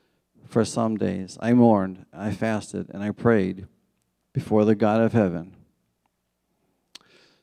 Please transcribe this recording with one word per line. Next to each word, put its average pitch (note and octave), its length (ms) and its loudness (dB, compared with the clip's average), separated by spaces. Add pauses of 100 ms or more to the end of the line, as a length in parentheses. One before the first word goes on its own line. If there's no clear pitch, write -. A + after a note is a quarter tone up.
(460)
For A#2 180 0
some A2 320 -4
days, F#2+ 440 -6
I A#2 120 0
mourned, G2+ 600 4
I G2+ 200 -6
fasted, G2+ 600 -6
and G2 120 -12
I G#2+ 80 -4
prayed F#2+ 560 0 (640)
before G#2+ 320 0
the A2 100 4
God G#2+ 260 0
of A2+ 120 0
heaven. F2+ 420 -2 (1900)